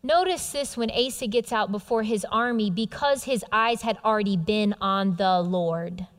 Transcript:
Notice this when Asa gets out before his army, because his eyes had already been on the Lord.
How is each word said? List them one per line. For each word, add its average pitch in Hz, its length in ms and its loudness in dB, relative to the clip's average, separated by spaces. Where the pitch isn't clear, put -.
Notice 339 480 2
this 285 260 -6
when 226 140 -2
Asa 254 360 -2
gets 226 260 0
out 202 200 0
before 220 320 -2
his 214 260 -2
army, 226 400 0
because 247 540 0
his 247 260 -2
eyes 226 320 2
had 220 220 -2
already 208 320 2
been 208 440 2
on 196 360 0
the 185 240 4
Lord. 175 680 -2